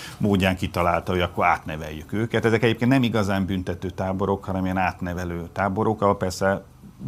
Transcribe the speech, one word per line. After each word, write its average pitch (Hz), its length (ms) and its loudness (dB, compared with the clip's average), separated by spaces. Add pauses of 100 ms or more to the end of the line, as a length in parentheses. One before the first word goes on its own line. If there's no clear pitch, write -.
(180)
módján 95 380 4
kitalálta, 87 560 0
hogy 92 80 2
akkor 87 260 0
átneveljük 78 680 -2
őket. 110 320 0
Ezek 113 180 4
egyébként 120 280 2
nem 135 120 4
igazán 101 440 0
büntető 90 440 -4
táborok, 95 540 -2
hanem 92 200 -4
ilyen 92 120 -2
átnevelő 87 760 -4
táborok, 101 500 0
ahol 101 140 4
persze 95 460 0 (460)